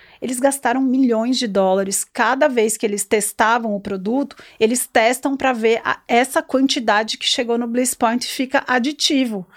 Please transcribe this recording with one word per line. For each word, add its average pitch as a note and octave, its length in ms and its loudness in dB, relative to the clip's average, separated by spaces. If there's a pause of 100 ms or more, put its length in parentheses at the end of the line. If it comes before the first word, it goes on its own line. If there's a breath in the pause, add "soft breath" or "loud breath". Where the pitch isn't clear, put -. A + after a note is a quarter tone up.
(240 soft breath)
eles B3 160 -4
gastaram C4+ 400 0
milhões B3 580 2
de A#3+ 80 -2
dólares. G3 560 0
Cada C4 460 0
vez A3+ 300 0
que A3+ 80 -2
eles G3+ 180 -4
testavam A3 720 0
o G3 40 -6
produto, G#3 540 -4 (240 loud breath)
eles A3+ 280 0
testam C4 500 0
pra C4 160 0
ver A3+ 320 0
a, - 240 -4
essa B3+ 340 2
quantidade A3+ 760 0
que - 80 -6
chegou A#3 320 0
no A#3+ 80 -2
Bliss B3 280 0
Point A#3+ 300 0
e - 60 -8
fica C4+ 360 -2
aditivo. B3+ 800 0 (100)